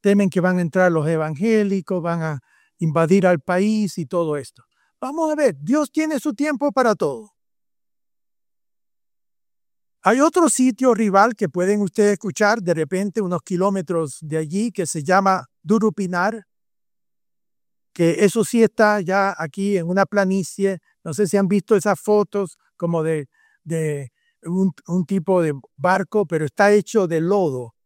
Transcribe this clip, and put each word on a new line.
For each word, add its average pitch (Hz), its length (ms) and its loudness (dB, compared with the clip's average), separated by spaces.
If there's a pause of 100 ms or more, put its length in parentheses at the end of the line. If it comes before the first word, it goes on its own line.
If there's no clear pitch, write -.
Temen 202 280 4
que 175 120 0
van 180 180 2
a 180 40 0
entrar 180 300 2
los 156 160 0
evangélicos, 185 920 -2
van 170 200 -4
a 151 180 -6 (380)
invadir 165 480 2
al 180 140 4
país 202 580 -2
y 165 80 -6
todo 160 300 -4
esto. - 280 -14 (360)
Vamos 311 300 -4
a 302 40 -2
ver, 269 260 0
Dios 269 300 0
tiene 311 300 -2
su 294 140 -4
tiempo 285 380 -2
para 240 220 2
todo. 123 380 -6 (2750)
Hay 220 140 4
otro 320 300 4
sitio 254 460 2
rival 208 420 2
que 196 120 -4
pueden 185 320 -2
ustedes 202 340 2
escuchar 208 460 -2
de 175 140 0
repente 185 480 -4
unos 180 200 -4
kilómetros 175 760 -4
de 156 160 -8
allí 175 360 -4
que 185 120 -6
se 151 200 -8
llama 190 440 2 (140)
Durupinar, 196 840 0 (1500)
que 170 320 2
eso 214 180 2
sí 226 220 2
está 208 360 2
ya 190 380 0
aquí 196 380 -4
en 170 120 -2
una 190 160 2
planicie. 190 760 -2 (240)
No - 100 -8
sé 185 140 0
si 202 80 0
han 196 100 2
visto 202 300 2
esas 190 240 0
fotos 202 580 -2 (180)
como 170 280 -2
de, 156 240 -4 (340)
de 151 500 -6 (300)
un, 185 300 0 (160)
un 175 180 -2
tipo 190 340 0
de 160 120 0 (240)
barco, 185 500 0
pero 156 200 -2
está 202 260 4
hecho 208 340 2
de 160 140 0
lodo. 160 640 -2